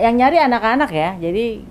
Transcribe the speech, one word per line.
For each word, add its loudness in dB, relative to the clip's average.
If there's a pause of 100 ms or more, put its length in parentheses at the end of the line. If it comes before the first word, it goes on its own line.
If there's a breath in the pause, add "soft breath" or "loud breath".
yang 2
nyari 4
anak-anak 0
ya, -2
jadi, -4